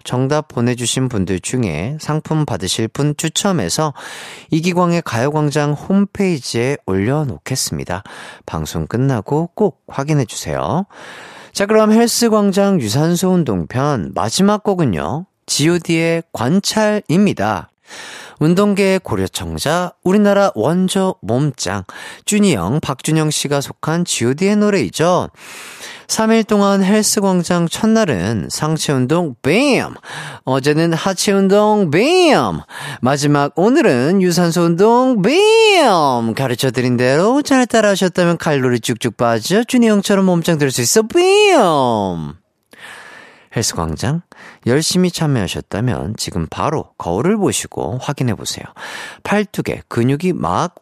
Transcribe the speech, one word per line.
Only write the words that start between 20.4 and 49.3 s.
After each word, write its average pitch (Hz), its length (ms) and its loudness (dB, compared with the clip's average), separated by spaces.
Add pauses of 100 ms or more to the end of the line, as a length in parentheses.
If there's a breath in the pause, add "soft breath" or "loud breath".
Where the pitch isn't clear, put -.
원조 185 680 0
몸짱, 104 640 -4 (400 loud breath)
준이 202 300 2
형, 104 260 -2
박준영 156 500 -2
씨가 143 300 -2
속한 165 440 -4
지오디의 160 520 0
노래이죠. 180 720 0 (800 loud breath)
삼 220 220 0
일 226 140 4
동안 202 400 2
헬스광장 185 840 2
첫날은 117 800 0
상체 156 420 -2
운동, 139 480 0
뱀! 170 540 2 (500 loud breath)
어제는 147 480 2
하체 190 400 -2
운동, 202 580 4
뱀! 202 720 2 (400 loud breath)
마지막 143 560 2
오늘은 190 640 4
유산소 175 420 2
운동, 214 600 4
뱀! 254 1120 4
가르쳐드린 123 640 0
대로 165 420 2
잘 262 260 2
따라하셨다면 190 720 2
칼로리 127 420 0
쭉쭉 113 360 -4
빠져 120 480 2
준이 233 240 2
형처럼 196 380 2
몸짱 170 320 2
될 139 120 2
수 127 120 -2
있어, 214 200 2
뱀! 160 1300 2 (1200 loud breath)
헬스광장 107 680 -2 (440 loud breath)
열심히 165 440 0
참여하셨다면 104 1080 -4
지금 - 340 -6
바로 123 480 -4
거울을 120 380 0
보시고 117 640 -4
확인해보세요. - 640 -6 (600 loud breath)
팔뚝에 196 640 -4